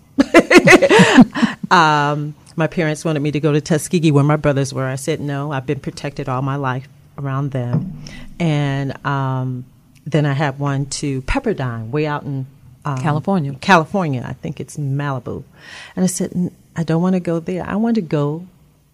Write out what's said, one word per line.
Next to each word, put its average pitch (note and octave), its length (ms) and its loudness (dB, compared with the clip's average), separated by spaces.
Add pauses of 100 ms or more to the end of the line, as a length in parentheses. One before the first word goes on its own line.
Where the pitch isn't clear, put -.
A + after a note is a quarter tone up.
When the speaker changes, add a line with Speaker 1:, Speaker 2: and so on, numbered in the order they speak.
(180)
Speaker 1:
<laughs> F4+ 1400 6 (120)
Um, D3+ 640 4 (220)
my D#3+ 100 2
parents D#3 380 -2
wanted D#3 160 0
me D3 100 0
to D3+ 80 -2
go D3 140 2
to D3+ 80 4
Tuskegee, D#3 500 2
where C#3+ 140 6
my D3 100 4
brothers C#3 400 0
were. C3 140 -2
I C3 80 -4
said, D3+ 240 -4
"No, C#3+ 320 -4
I've C3 140 -6
been D3 120 -2
protected C#3+ 500 -8
all C3 140 -2
my C#3 140 -2
life C3 320 -4 (280)
around C#3 360 -4
them." B2 500 -4 (380)
And, C#3+ 480 0 (180)
um, C3 600 -4 (380)
then D3+ 220 0
I C#3+ 60 0
had C#3 260 -2
one C#3+ 280 -2
to C#3 360 -6
Pepperdine, B2+ 680 -4
way D3+ 160 0
out D3 180 -4
in, C3+ 220 -6 (380)
um, C#3 140 -4
Speaker 2:
California. D3 640 0
Speaker 1:
California. D#3+ 640 2
I - 60 -8
think D#3 260 -10
it's - 180 -12
Malibu. C3+ 680 -6 (500)
And F#3 80 -2
I F#3 60 2
said, - 260 -4
"N-, F3+ 160 -2 (240)
I E3+ 80 -4
don't D#3+ 200 0
wanna F#3 180 2
go E3+ 180 -2
there. E3 260 -6
I - 120 -4
want A#3 180 0
to A3 80 2
go D#3 440 -2 (480)